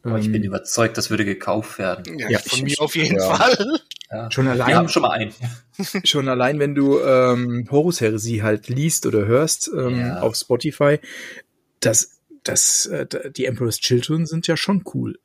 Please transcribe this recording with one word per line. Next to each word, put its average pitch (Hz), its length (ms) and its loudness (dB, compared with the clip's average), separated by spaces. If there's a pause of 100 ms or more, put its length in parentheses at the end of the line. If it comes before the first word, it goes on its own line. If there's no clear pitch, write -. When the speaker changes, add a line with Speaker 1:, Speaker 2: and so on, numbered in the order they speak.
Speaker 1:
Aber 110 160 -2
ich 107 120 0
bin 110 120 2
Speaker 2:
ähm, 98 60 -2
Speaker 1:
überzeugt, 110 480 -2
das 104 120 -4
würde 107 160 0
gekauft 101 540 -4
werden. 95 400 -6
Speaker 3:
Ja, 117 100 -8
Speaker 2:
Ja, 113 100 2
Speaker 3:
von - 200 -4
Speaker 2:
ich, 131 40 -4
Speaker 3:
mir 143 200 -2
auf 151 120 -4
jeden 165 220 0
Speaker 4:
ja. 185 180 2
Speaker 3:
Fall. 247 440 2 (320)
Speaker 1:
Ja. 113 180 -8
Speaker 2:
Schon 131 160 2
Speaker 1:
Wir 131 60 2
Speaker 2:
allein 123 240 2
Speaker 1:
haben 165 140 4
schon 160 120 2
mal 127 100 2
einen. 104 220 -4 (460)
Speaker 2:
<laughs> 190 240 -4
schon 135 260 2
allein, 127 300 0
wenn 143 160 0
du, 139 260 4
ähm, 123 720 2
Horus 156 300 2
Heresie 110 420 0
halt 107 260 0
liest 143 380 0
oder 107 180 2
hörst, 135 500 2
ähm, 127 240 -2
Speaker 1:
Ja. 120 200 -4
Speaker 2:
auf 117 160 0
Spotify, 143 640 2 (800)
das, - 400 0 (240)
das, - 420 0
äh, 147 220 -6
d-, 143 240 -8
die 127 140 -4
Emperor's 123 340 -2
Children 151 480 0
sind 165 180 -6
ja 165 120 2
schon 196 260 0 (100)
cool. 120 320 -4